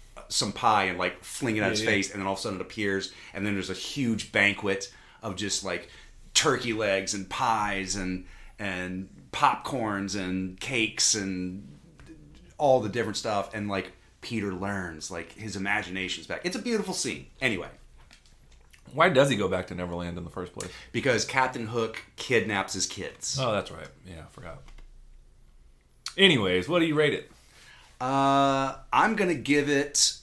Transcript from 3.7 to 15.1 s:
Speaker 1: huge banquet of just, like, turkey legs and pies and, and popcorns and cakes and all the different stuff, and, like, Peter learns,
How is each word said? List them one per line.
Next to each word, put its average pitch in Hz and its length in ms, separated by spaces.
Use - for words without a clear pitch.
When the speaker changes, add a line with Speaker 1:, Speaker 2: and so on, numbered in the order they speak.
Speaker 1:
huge 117 580
banquet 101 580
of 101 140
just, 98 300
like, 90 240
turkey 120 400
legs 98 400
and 95 160
pies 101 680
and, 92 300
and 92 500
popcorns 104 840
and 95 420
cakes 117 560
and 95 520
all 135 240
the 107 80
different 107 280
stuff, 104 360
and, 104 160
like, 98 220
Peter 101 320
learns, 90 580